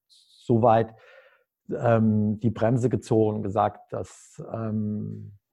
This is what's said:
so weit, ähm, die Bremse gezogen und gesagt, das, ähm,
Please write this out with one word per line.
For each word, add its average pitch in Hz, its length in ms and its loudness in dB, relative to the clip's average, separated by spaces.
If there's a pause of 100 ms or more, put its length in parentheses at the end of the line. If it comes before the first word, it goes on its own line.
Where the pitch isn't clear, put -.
so - 560 -2
weit, 113 320 4 (760)
ähm, 110 680 2
die 117 100 0
Bremse 120 380 0
gezogen 107 480 0
und 107 60 -8
gesagt, 104 500 -4
das, - 500 -14 (100)
ähm, 107 840 -8 (160)